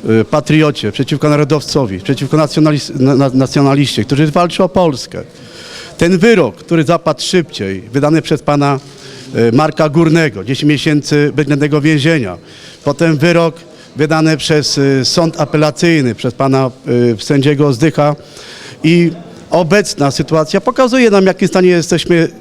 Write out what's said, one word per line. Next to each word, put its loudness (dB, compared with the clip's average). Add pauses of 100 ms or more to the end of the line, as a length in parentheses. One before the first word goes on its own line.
y, 2
patriocie, 0
przeciwko -2
narodowcowi, -2
przeciwko -2
nacjonalis-, 0
na-, 2
na-, 2
nacjonaliście, 0
którzy 0
walczą 0
o 0
Polskę. -2 (720)
Ten 2
wyrok, 2
który -2
zapadł -2
szybciej, -4
wydany 0
przez -4
pana, 0 (560)
y, 2
Marka 0
Górnego, 0
dziesięć -2
miesięcy 0
bezwzględnego 0
więzienia. 0 (460)
Potem 0
wyrok 2 (400)
wydany 0
przez, -2
y, 2
sąd 0
apelacyjny, 0
przez -4
pana, 0 (160)
y, 0
sędziego 2
Zdycha 0 (680)
i 4 (380)
obecna 0
sytuacja -2
pokazuje 2
nam, 4
w 4
jakim 0
stanie 2
jesteśmy 0 (140)